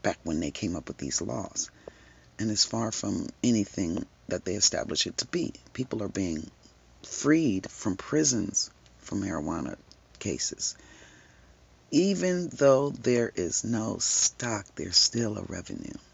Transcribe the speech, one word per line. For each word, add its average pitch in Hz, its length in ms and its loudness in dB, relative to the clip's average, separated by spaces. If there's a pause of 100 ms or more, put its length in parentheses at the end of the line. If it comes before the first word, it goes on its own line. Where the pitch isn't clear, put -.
back - 220 0
when 80 160 0
they 76 100 -2
came 87 240 -4
up 78 140 -8
with 69 100 -10
these 69 220 -4
laws. 98 500 -6 (680)
And 110 120 0
it's 107 140 2
far 113 280 -2
from 95 360 -4 (140)
anything 101 640 2 (220)
that 90 160 -2
they 92 100 -2
established - 520 0
it - 120 -6
to - 80 -6
be. - 260 -4 (200)
People 113 300 -4
are 101 60 -4
being 87 420 -2 (520)
freed 139 680 2
from - 260 -2
prisons 123 720 0 (280)
for - 180 -8
marijuana 82 600 -2 (420)
cases. - 580 -4 (1120)
Even 180 600 4
though 139 400 6
there 120 440 2
is 87 300 -2
no 110 340 -2
stock, - 760 0
there's 92 220 -2
still 110 420 4
a 95 40 -6
revenue. - 520 -8 (200)